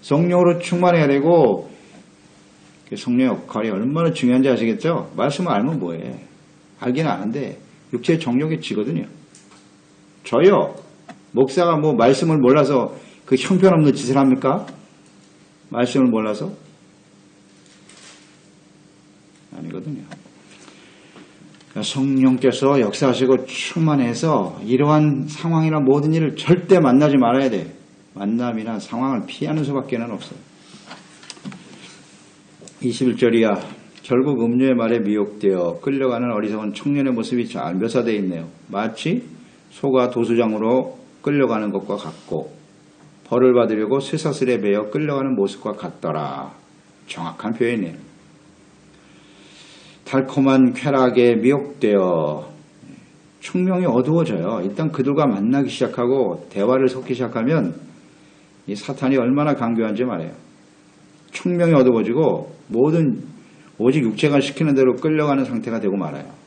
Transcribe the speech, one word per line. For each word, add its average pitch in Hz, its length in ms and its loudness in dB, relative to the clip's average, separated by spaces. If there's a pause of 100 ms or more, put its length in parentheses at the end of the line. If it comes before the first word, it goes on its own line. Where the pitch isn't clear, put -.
성령으로 175 600 2
충만해야 175 480 2
되고, 139 600 4 (1200)
그 - 80 -10
성령의 123 380 0
역할이 110 340 -6
얼마나 139 440 -2
중요한지 131 360 2
아시겠죠? 113 680 0
말씀을 147 360 -2
알면 127 260 0
뭐해? 82 420 -8 (580)
알긴 127 280 -2
아는데 113 520 -6 (340)
육체의 156 280 0
정욕이 139 400 -2
지거든요. 113 440 -4 (1200)
저요, 151 500 4 (580)
목사가 160 440 2
뭐 151 160 2
말씀을 135 460 4
몰라서 131 580 4 (340)
그 135 60 4
형편없는 170 560 4
짓을 131 260 0
합니까? 139 480 2 (1040)
말씀을 123 380 2
몰라서? 110 440 -2 (3000)
아니거든요. 92 460 -12 (1700)
그러니까 - 140 -10
성령께서 135 1000 2
역사하시고 127 640 2
충만해서 135 1200 -2
이러한 147 640 2
상황이나 160 500 0
모든 143 340 2
일을 160 220 0
절대 180 460 4
만나지 139 380 4
말아야 127 320 2
돼. 85 220 -6 (420)
만남이나 110 680 -4
상황을 123 480 -4
피하는 151 340 -4
수밖에는 127 480 -6
없어요. - 300 -14 (2500)
이십일 123 340 -2
절 117 200 2
이하. 107 240 2 (420)
결국 131 400 0
음료의 123 320 2
말에 117 240 0
미혹되어 101 840 -2
끌려가는 127 500 -2
어리석은 107 400 -4
청년의 139 400 -2
모습이 113 340 -2
잘 85 300 -6
묘사되어 117 400 0
있네요. 87 320 -4 (180)
마치 113 560 -4 (480)
소가 127 400 0
도수장으로 117 880 0 (240)
끌려가는 117 480 0
것과 98 240 -4
같고 82 640 -10 (720)
벌을 123 240 4
받으려고 110 460 0
쇠사슬에 139 580 -2
매여 104 320 -2
끌려가는 139 460 -2
모습과 - 380 -4
같더라. 76 800 -8 (540)
정확한 87 460 -10
표현이에요. 113 420 -2 (2000)
달콤한 135 680 2
쾌락에 123 640 2
미혹되어 95 1120 0 (880)
총명이 180 480 -2
어두워져요. 117 800 0
일단 160 260 -4
그들과 143 380 0
만나기 120 420 0
시작하고 120 800 -2
대화를 127 380 2
섞기 127 260 -6
시작하면 117 600 -2 (880)
이 196 80 -8
사탄이 139 420 -2
얼마나 139 380 2
강교한지 113 500 -2
말이에요. 82 280 -6 (960)
총명이 175 440 0
어두워지고 120 800 2 (140)
모든 143 560 0 (560)
오직 135 240 2
육체가 139 380 0
시키는 143 340 0
대로 131 220 2
끌려가는 151 480 0
상태가 113 340 -6
되고 101 180 -2
말아요. 73 280 -8 (220)